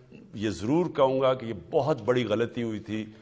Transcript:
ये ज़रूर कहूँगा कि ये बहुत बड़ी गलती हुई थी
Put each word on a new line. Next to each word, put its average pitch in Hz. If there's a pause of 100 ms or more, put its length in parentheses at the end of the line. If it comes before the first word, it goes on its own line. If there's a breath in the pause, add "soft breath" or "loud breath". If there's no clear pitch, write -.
(360)
ये 107
ज़रूर 127
कहूँगा 131
कि 120
ये 113
बहुत 131
बड़ी 123
गलती 113
हुई 110
थी 107 (180 loud breath)